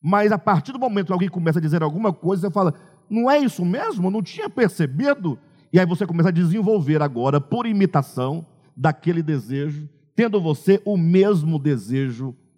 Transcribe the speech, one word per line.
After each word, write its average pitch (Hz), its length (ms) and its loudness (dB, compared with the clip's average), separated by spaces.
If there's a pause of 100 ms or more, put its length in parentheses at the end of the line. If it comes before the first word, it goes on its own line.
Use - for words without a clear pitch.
mas 202 300 2
a 214 60 0
partir 185 340 0
do 262 80 -8
momento 202 280 -2
que 196 60 -2
alguém 185 160 0
começa 165 300 0
a - 20 -4
dizer 156 200 0
alguma 170 320 -2
coisa, 185 340 -2
você 175 60 -4
fala, 180 200 0 (360)
"Não 233 200 0
é 294 100 6
isso 240 260 -2
mesmo? 220 420 -2
Eu 190 40 -2
não 214 100 -2
tinha 403 280 -8
percebido." 180 880 -2 (340)
E 170 80 6
aí 185 60 4
você 180 200 -2
começa 170 240 2
a 180 40 0
desenvolver 175 680 2
agora, 139 380 0
por 233 260 -4
imitação 160 800 0 (300)
daquele 160 460 0
desejo, 143 680 -4 (280)
tendo 214 260 0
você 170 420 0
o 208 140 0
mesmo 170 600 2
desejo 131 760 -4 (220)